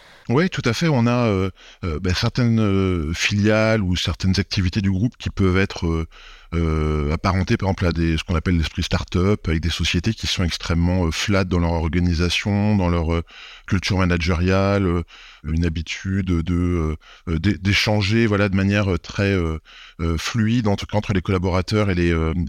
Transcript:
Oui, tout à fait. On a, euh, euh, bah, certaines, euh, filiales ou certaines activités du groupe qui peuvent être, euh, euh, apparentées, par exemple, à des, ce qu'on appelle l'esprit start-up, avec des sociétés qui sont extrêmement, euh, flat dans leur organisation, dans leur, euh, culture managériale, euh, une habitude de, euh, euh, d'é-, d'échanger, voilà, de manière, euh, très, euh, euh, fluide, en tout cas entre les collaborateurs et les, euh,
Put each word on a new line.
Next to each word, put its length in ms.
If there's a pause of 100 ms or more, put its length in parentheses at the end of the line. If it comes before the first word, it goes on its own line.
(300)
Oui, 200
tout 160
à 80
fait. 160
On 180
a, 180
euh, 240 (360)
euh, 160
bah, 120
certaines, 460
euh, 540
filiales 680
ou 140
certaines 440
activités 420
du 100
groupe 260
qui 120
peuvent 280
être, 300
euh, 200 (460)
euh, 600
apparentées, 440
par 120
exemple, 180
à 40
des, 260
ce 60
qu'on 120
appelle 220
l'esprit 260
start-up, 640
avec 140
des 80
sociétés 440
qui 140
sont 160
extrêmement, 640
euh, 40
flat 320
dans 160
leur 120
organisation, 1040
dans 140
leur, 240
euh, 100 (440)
culture 300
managériale, 880
euh, 180 (400)
une 220
habitude 640
de, 260
euh, 420 (340)
euh, 100
d'é-, 180
d'échanger, 720
voilà, 200
de 80
manière, 380
euh, 40
très, 340
euh, 280 (420)
euh, 160
fluide, 500
en 80
tout 100
cas 120
entre 160
les 80
collaborateurs 680
et 60
les, 160
euh, 220 (160)